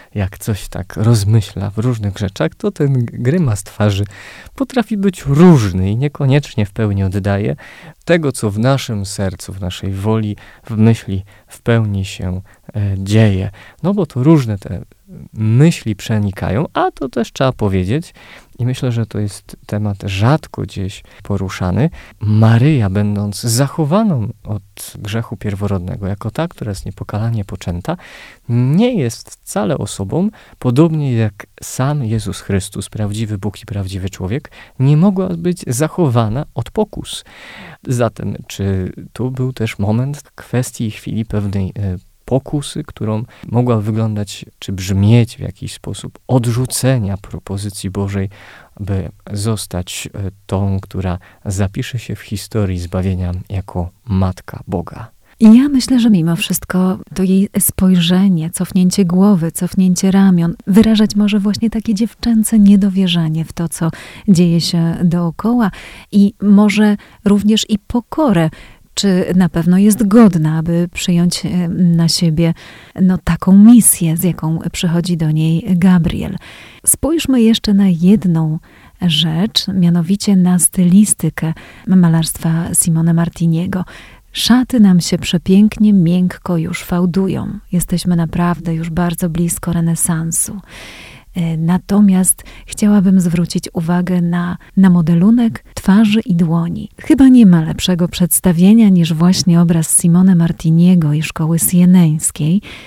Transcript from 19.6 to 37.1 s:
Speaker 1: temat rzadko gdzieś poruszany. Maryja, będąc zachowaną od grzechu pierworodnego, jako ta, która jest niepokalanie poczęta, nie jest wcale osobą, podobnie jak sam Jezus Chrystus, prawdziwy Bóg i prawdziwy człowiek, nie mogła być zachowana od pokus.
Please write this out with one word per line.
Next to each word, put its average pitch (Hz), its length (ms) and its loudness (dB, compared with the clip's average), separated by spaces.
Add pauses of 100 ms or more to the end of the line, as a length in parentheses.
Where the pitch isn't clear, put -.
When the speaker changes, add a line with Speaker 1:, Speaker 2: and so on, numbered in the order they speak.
Speaker 1:
temat 104 380 -4
rzadko 104 580 -2
gdzieś 98 420 -10 (200)
poruszany. 95 640 -2 (300)
Maryja, 113 680 4
będąc 104 520 -4
zachowaną 139 880 -2 (140)
od - 520 -12
grzechu 113 420 -8
pierworodnego, 98 720 -6
jako 101 240 -6
ta, 165 160 -6
która 123 220 -10
jest 95 160 -8
niepokalanie 107 600 -6
poczęta, 92 520 -8 (520)
nie 147 460 2
jest 120 340 -6
wcale - 480 -6
osobą, 110 520 -4 (300)
podobnie 143 540 0
jak 110 320 -2 (180)
sam 139 420 -4
Jezus 107 340 -4
Chrystus, - 500 -6
prawdziwy 107 480 -6
Bóg 101 240 -8
i - 40 -20
prawdziwy 95 440 -6
człowiek, 95 420 -8 (280)
nie 143 180 2
mogła 185 320 2
być 175 380 -4
zachowana 123 840 -2
od - 180 -10
pokus. - 520 -6 (640)